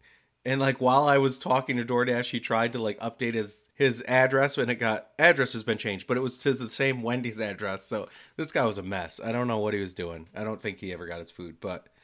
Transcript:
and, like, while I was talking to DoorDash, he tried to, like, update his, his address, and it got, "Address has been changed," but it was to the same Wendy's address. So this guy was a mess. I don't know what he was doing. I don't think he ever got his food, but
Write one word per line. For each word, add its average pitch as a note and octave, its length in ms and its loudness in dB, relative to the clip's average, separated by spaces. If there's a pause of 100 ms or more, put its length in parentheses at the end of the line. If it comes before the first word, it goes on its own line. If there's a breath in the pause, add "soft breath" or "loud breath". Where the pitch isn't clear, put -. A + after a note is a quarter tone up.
(440 soft breath)
and, C3+ 160 0
like, C3+ 200 2
while C3 240 6
I C#3+ 140 6
was C3+ 200 2
talking C3 380 0
to A#2+ 80 0
DoorDash, B2 460 0
he A#2+ 100 -4
tried A#2 320 0
to, B2 80 -4
like, G#2+ 180 -2
update A#2 360 -4
his, G#2 420 -6
his A#2+ 320 2
address, C3 500 4
and B2 140 2
it - 80 -2
got, A2 300 -2 (100)
"Address D3 320 6
has A2+ 100 -6
been A2 160 -2
changed," G2 300 -6
but B2 80 2
it B2+ 40 0
was B2+ 180 -4
to C#3 140 2
the A#2+ 160 -4
same C3 340 0
Wendy's A#2+ 380 -4
address. G2 440 -4
So G#2+ 240 -6 (280 loud breath)
this D3+ 140 -6
guy C3+ 160 2
was G#2 120 0
a F#2+ 40 -6
mess. F#2 420 -6
I A2+ 60 -4
don't A#2+ 160 0
know A2+ 140 0
what G#2 120 0
he G2+ 80 0
was F#2 140 -6
doing. E2+ 400 -10
I G#2 80 -8
don't G#2+ 180 -6
think G2+ 200 -8
he F#2+ 120 -8
ever E2+ 140 -10
got E2+ 140 -10
his E2+ 100 -16
food, E2+ 300 -14
but F2+ 260 -8 (180 loud breath)